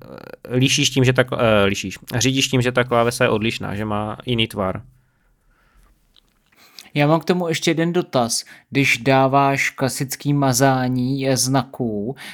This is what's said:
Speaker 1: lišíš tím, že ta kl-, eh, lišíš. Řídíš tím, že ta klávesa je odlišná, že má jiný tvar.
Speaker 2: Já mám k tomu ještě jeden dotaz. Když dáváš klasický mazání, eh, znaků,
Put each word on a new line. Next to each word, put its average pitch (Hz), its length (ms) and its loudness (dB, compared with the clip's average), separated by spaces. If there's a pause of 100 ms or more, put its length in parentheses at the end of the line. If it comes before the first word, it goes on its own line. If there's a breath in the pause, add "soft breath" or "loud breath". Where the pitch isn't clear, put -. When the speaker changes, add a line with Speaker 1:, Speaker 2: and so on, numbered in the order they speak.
(500)
Speaker 1:
lišíš 135 400 2
tím, 135 140 2
že 127 100 4
ta 127 100 2
kl-, - 160 -4
eh, 107 260 4
lišíš. 98 320 -4 (180)
Řídíš 131 320 0
tím, 131 140 2
že 123 100 2
ta 127 120 0
klávesa 120 400 2
je 120 60 2
odlišná, 107 460 -2
že 107 100 -6
má 107 400 -4
jiný 113 220 -2
tvar. 95 340 -4 (2000 loud breath)
Speaker 2:
Já 147 140 2
mám 165 120 4
k 160 60 -8
tomu 180 220 0
ještě 160 240 0
jeden 165 220 0
dotaz. 139 500 0 (260 loud breath)
Když 131 280 2
dáváš 135 720 2
klasický 139 640 -4
mazání, 131 960 2
eh, 131 80 2
znaků, 127 800 -2 (180 loud breath)